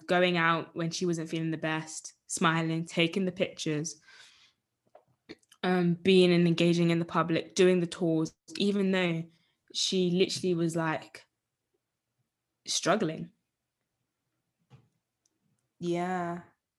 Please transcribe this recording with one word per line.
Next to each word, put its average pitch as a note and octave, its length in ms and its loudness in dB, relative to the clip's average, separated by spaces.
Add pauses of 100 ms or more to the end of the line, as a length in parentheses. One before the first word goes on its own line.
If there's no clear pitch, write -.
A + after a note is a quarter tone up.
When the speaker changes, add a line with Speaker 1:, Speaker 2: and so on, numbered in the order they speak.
Speaker 1:
going F3+ 300 2
out E3 360 0
when E3 180 -4
she F#3 140 -4
wasn't E3 240 -4
feeling E3 220 -4
the D#3 60 -4
best, D#3 560 -8 (140)
smiling, E3 580 0
taking E3+ 400 0
the F3+ 60 -4
pictures, E3 680 -6 (1600)
um, F3+ 380 2
being F3+ 320 6
and F3 140 6
engaging E3+ 420 4
in E3+ 100 2
the E3+ 60 -2
public, E3 480 -2
doing F3+ 260 4
the E3+ 80 -2
tours, D#3+ 460 -2 (240)
even G3+ 340 0
though F3 320 0 (500)
she F3+ 380 0
literally F3+ 440 0
was, E3 200 0
like, D#3+ 500 -6 (1400)
struggling. E3+ 640 -2 (2500)
Speaker 2:
Yeah, F3 600 -4 (400)